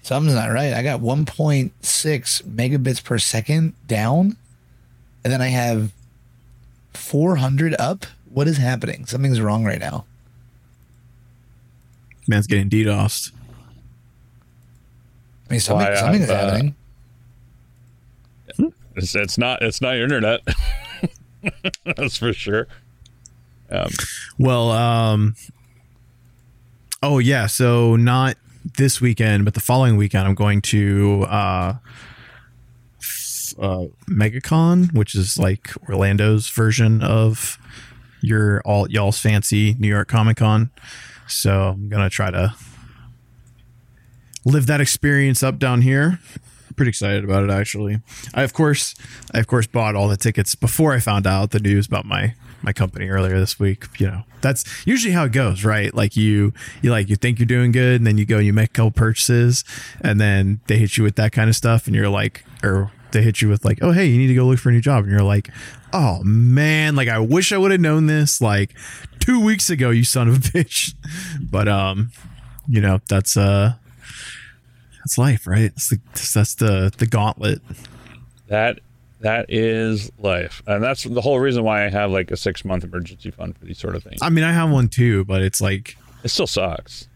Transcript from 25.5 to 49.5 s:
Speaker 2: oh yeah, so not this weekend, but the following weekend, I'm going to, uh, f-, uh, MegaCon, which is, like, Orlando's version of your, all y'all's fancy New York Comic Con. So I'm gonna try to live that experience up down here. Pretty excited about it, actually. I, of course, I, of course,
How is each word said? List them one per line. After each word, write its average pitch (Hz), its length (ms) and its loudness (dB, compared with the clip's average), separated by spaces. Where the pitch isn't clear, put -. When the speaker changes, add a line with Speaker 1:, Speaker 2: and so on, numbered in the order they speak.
Speaker 2:
oh 143 160 2
yeah, 123 280 2
so 120 500 2
not 123 400 2
this 135 240 2
weekend, 110 440 2
but 104 100 0
the 107 60 -2
following 123 360 2
weekend, 101 320 2
I'm 98 60 2
going 101 280 2
to, 101 680 2
uh, 95 460 -2
f-, - 580 -10
uh, 92 280 -4
MegaCon, 160 840 2
which 110 200 0
is, 98 240 -2
like, 98 320 -2
Orlando's 101 600 2
version 110 520 2
of 110 560 0
your, 107 460 2
all 101 240 2
y'all's 104 280 0
fancy 107 600 2
New 104 100 0
York 104 200 0
Comic 113 280 2
Con. 110 340 2
So 98 420 0
I'm 98 180 -8
gonna 101 220 0
try 98 200 -4
to 90 240 -2
live 135 220 2
that 143 160 0
experience 139 600 2
up 135 160 -2
down 123 220 2
here. 139 400 2
Pretty 131 140 2
excited 101 340 -2
about 98 200 0
it, 101 60 0
actually. 104 500 -2
I, 127 80 0
of 131 120 -2
course, 147 400 0
I, 113 60 0
of 110 60 0
course, 117 200 0